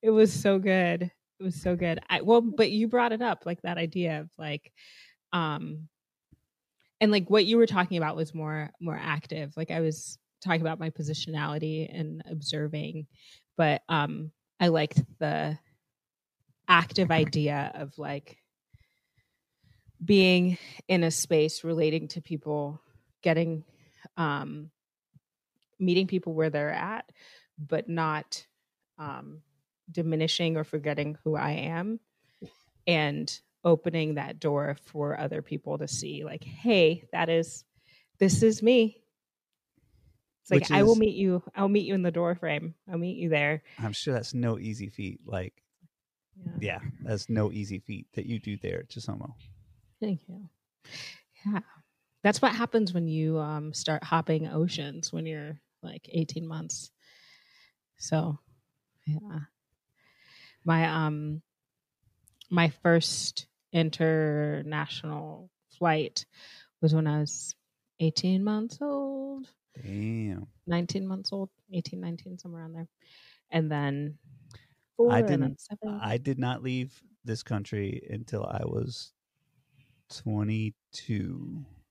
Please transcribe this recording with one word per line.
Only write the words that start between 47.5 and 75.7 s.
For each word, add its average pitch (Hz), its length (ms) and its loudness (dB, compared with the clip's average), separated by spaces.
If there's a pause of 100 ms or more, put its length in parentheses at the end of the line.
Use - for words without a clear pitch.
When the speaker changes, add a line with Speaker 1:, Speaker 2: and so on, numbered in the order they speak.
Speaker 2:
easy 101 280 -6
feat - 340 -14
that - 120 -6
you 110 140 -6
do 101 180 -8
there, 90 300 -6
Chisomo. - 460 -12 (640)
Speaker 1:
Thank 202 300 -4
you. 185 200 -18 (960)
Yeah. 202 140 0 (640)
That's 208 180 4
what 226 140 4
happens 220 380 0
when 170 140 0
you, 160 320 0
um, 151 340 -6
start - 300 -2
hopping 160 440 0
oceans 156 640 -2
when 160 140 -6
you're, 151 340 -10 (220)
like, 160 300 -16
eighteen 165 360 -4
months. 160 440 -10 (1040)
So, 160 420 -4 (680)
yeah. 160 360 -6 (1200)
My, 160 420 2
um, 151 360 -4 (1080)
my 170 200 4
first - 760 2 (240)
international 151 1800 -2 (260)
flight 156 480 0 (560)
was 156 120 4
when 160 140 4
I 151 120 2
was - 360 -6 (440)
eighteen 185 440 0
months 214 380 -4
old. 277 680 -6 (320)
Speaker 2:
Damn. 104 680 -6 (200)
Speaker 1:
Nineteen 175 400 -4
months 190 240 -8
old, 196 180 -6 (220)
eighteen, 180 300 -6
nineteen, 175 360 -10
somewhere 170 260 -16
around 160 100 -14
there. 165 160 -12 (600)
And 160 220 0
then 143 460 -2 (340)
Speaker 2:
I - 60 -20 (400)
Speaker 1:
four, 233 180 6
and 226 120 4
then 139 140 4
Speaker 2:
didn't, 135 200 -2
Speaker 1:
seven. 208 400 -8